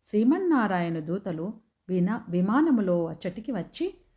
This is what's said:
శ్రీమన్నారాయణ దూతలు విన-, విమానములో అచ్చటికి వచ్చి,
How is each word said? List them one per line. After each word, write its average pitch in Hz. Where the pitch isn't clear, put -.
శ్రీమన్నారాయణ 220
దూతలు 170
విన-, 185
విమానములో 190
అచ్చటికి 180
వచ్చి, 294